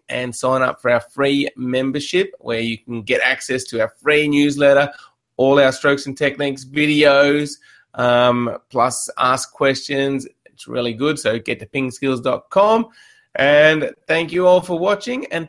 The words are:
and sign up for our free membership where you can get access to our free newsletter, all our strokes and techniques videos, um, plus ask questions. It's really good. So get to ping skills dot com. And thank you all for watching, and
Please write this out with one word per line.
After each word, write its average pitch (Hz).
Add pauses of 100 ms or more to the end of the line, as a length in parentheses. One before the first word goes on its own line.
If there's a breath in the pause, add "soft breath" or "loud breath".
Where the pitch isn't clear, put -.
and 123
sign 131
up 127
for 123
our 120
free 139
membership 135
where 113
you 113
can 117
get 117
access 127
to 117
our 110 (140)
free 151
newsletter, 143 (460 loud breath)
all 135
our 131
strokes 139
and 135
techniques 139
videos, 147 (420 soft breath)
um, 123 (120)
plus 123 (100)
ask 127
questions. 139 (160)
It's -
really 120
good. 143
So 113
get 110
to 107
ping 135
skills 131
dot 127
com. 220 (480 soft breath)
And 147 (160)
thank 160
you 180
all 180
for 180
watching, 202
and 165